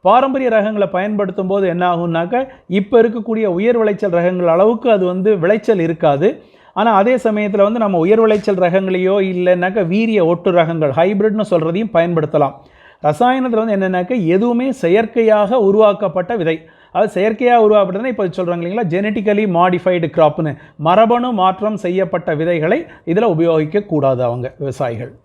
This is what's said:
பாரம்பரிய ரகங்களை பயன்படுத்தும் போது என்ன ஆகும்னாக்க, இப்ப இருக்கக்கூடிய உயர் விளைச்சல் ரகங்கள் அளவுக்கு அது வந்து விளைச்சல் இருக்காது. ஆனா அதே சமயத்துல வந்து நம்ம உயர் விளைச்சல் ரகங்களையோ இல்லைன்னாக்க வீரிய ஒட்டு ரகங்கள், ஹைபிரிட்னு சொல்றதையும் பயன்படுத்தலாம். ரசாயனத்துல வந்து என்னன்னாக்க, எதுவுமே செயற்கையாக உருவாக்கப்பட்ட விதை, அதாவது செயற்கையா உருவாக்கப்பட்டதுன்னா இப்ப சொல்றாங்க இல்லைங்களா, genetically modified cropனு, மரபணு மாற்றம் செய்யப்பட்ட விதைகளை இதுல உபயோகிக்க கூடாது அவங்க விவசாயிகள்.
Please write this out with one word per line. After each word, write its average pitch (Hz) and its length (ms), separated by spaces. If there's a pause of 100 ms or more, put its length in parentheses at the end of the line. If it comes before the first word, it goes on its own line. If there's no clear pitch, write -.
பாரம்பரிய 262 500
ரகங்களை 208 400
பயன்படுத்தும் 196 560
போது 196 220
என்ன 175 280
ஆகும்னாக்க, 175 500 (220)
இப்ப 208 340
இருக்கக்கூடிய 220 420
உயர் 208 340
விளைச்சல் 208 320
ரகங்கள் 175 360
அளவுக்கு 214 440
அது 190 160
வந்து 190 320
விளைச்சல் 208 400
இருக்காது. 165 640 (320)
ஆனா 220 180
அதே 208 220
சமயத்துல 208 480
வந்து 214 160
நம்ம 196 200
உயர் 196 220
விளைச்சல் 214 360
ரகங்களையோ 185 640
இல்லைன்னாக்க 180 680
வீரிய 208 400
ஒட்டு 175 260
ரகங்கள், 160 380
ஹைபிரிட்னு 196 600
சொல்றதையும் 175 420
பயன்படுத்தலாம். 160 600 (500)
ரசாயனத்துல 240 640
வந்து 214 120
என்னன்னாக்க, 185 500
எதுவுமே 240 460
செயற்கையாக 214 840
உருவாக்கப்பட்ட 202 760
விதை, 160 300 (260)
அதாவது 202 280
செயற்கையா 220 320
உருவாக்கப்பட்டதுன்னா 208 520
இப்ப 220 220
சொல்றாங்க 175 360
இல்லைங்களா, 180 260
genetically 208 580
modified 180 640
cropனு, 151 460 (200)
மரபணு 226 560
மாற்றம் 190 440
செய்யப்பட்ட 180 580
விதைகளை 170 520 (200)
இதுல 180 160
உபயோகிக்க 165 640
கூடாது 135 360
அவங்க 123 360
விவசாயிகள். 123 540 (120)